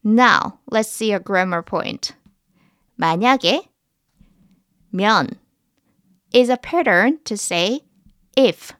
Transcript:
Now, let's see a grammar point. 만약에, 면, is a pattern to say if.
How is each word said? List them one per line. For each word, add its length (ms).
Now, 560
let's 180
see 240
a 80
grammar 420
point. 520
만약에, 680
면, 460
is 160
a 80
pattern 680
to 120
say 440
if. 440